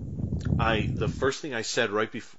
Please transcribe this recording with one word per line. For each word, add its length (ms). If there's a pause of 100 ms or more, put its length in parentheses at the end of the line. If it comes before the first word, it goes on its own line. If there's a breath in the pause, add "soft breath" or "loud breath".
(600)
I, 340
the 140
first 340
thing 120
I 100
said 280
right 200
bef-, 280